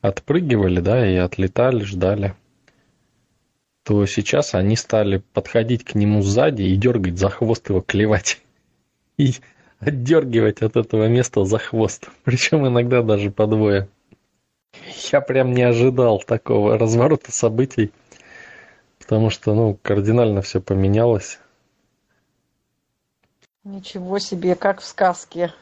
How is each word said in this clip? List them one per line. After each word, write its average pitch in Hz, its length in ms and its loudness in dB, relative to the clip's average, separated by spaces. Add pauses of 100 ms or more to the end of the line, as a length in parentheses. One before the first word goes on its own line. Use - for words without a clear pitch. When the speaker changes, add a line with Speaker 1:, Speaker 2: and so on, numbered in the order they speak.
Speaker 1:
отпрыгивали, 107 760 0
да, 107 260 2
и 92 120 2
отлетали, 101 640 0
ждали, 98 500 -2 (1500)
то 101 220 0
сейчас - 500 -4
они 101 220 0
стали 104 440 -2 (120)
подходить 117 500 -2
к - 100 -18
нему 104 280 2
сзади 110 420 0
и 92 140 2
дёргать 98 420 0
за 98 100 2
хвост 113 400 -4
его, 95 120 0
клевать. 107 600 -2 (360)
<laughs> - 400 -20
И 135 180 0 (440)
отдёргивать 123 840 0
от 110 160 0
этого 110 300 0
места 117 360 2
за 101 160 0
хвост. - 500 -4 (140)
Причём 135 440 0
иногда 120 340 2
даже 104 280 0
по 107 160 0
двое. 104 440 0 (1200)
Я 143 100 2
прям 131 320 0
не 123 100 2
ожидал 120 560 4
такого 110 580 0
разворота 117 540 2
событий, 117 600 -2 (1080)
потому 110 300 0
что, 107 240 -2
ну, 107 280 0
кардинально 104 600 0
всё 95 200 -4
поменялось. 98 760 0 (2250)
Speaker 2:
Ничего 196 560 -10
себе, 180 360 -2
как 190 260 -2
в - 40 -20
сказке. 175 760 -4